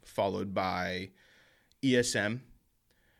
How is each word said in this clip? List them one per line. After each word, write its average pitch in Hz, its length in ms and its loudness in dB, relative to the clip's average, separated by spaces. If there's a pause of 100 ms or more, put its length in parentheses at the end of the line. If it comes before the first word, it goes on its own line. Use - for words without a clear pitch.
followed 98 500 -2
by 92 560 -2 (760)
E 127 120 4
S 120 180 2
M. 110 280 0 (760)